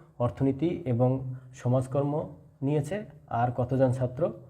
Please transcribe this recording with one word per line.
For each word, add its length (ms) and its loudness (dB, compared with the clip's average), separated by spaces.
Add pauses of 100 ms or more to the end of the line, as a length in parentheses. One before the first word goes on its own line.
(240)
অর্থনীতি 440 0 (240)
এবং 180 4 (520)
সমাজকর্ম 500 0 (540)
নিয়েছে, 300 0 (440)
আর 80 2 (100)
কতজন 400 4
ছাত্র 240 -2 (280)